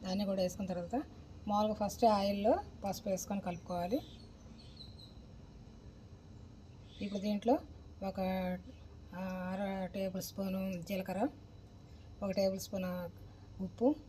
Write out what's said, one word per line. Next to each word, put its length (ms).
దాన్ని 220
కూడా 160
వేసుకున్న 280
తర్వాత 260
మామూలుగా 260
ఫస్ట్ 320
ఆయిల్లో 480
పసుపు 260
వేసుకొని 320
కలుపుకోవాలి. 580
ఇప్పుడు 200
దీంట్లో 320
ఒక, 120
ఆ, 80
అర 360
టేబుల్ 380
స్పూను 580
జీలకర్ర, 460
ఒక 80
టేబుల్ 280
స్పూన్ 280
ఉప్పు 340